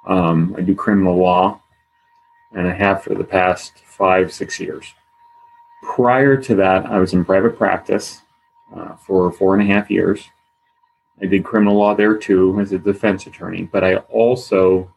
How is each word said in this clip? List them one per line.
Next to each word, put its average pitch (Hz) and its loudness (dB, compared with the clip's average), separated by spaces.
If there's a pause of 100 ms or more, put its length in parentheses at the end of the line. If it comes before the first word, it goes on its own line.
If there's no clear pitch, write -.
Um, 87 0
I 92 -6
do 92 0
criminal 95 0
law, 92 2 (920)
and 90 -4
I 90 -2
have 95 -2
for - -6
the 95 -6
past 90 -2 (100)
five, 92 0
six - -12
years. 80 -12 (960)
Prior 131 2 (100)
to 117 0
that, 95 2
I 104 -2
was 92 0
in 90 0
private 95 0
practice, 98 -4 (520)
uh, 87 -18
for 92 0
four 95 2
and 104 2
a 101 2
half 104 -2
years. 92 -2 (960)
I 98 -8
did 95 0
criminal 104 0
law 104 2
there 107 2
too 95 2
as 101 -4
a 92 -4
defense 101 -4
attorney, 90 -12
but 95 -2
I 95 2
also 95 0